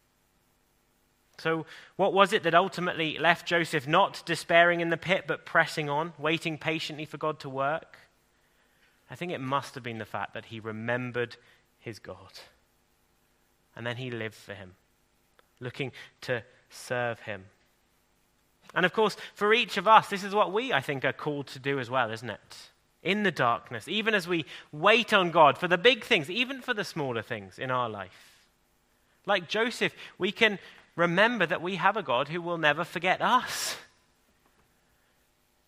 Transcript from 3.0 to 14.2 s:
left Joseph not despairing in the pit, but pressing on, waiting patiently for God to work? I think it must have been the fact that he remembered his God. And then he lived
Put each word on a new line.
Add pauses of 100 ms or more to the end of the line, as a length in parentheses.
left
Joseph
not
despairing
in
the
pit,
but
pressing
on,
waiting
patiently
for
God
to
work? (1120)
I
think
it
must
have
been
the
fact
that
he
remembered (420)
his
God. (1400)
And
then
he
lived